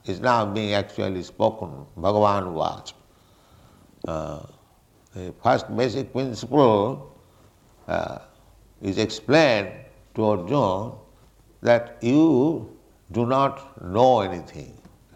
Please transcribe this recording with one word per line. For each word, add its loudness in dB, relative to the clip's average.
is -8
now 2
being -4
actually -4
spoken, -4
Bhagavan 2
Vach. -6
Uh, -10
the -12
first 0
basic -4
principle, 2
uh, -4
is -4
explained 2
to 0
Arjuna 0
that 2
you 2
do 0
not -2
know 4
anything. -8